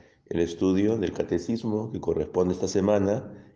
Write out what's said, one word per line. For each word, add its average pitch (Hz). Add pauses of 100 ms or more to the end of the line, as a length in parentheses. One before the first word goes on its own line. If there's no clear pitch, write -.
(300)
el 82
estudio 95
del 92
catecismo 110
que 95
corresponde 85
esta 92
semana, 101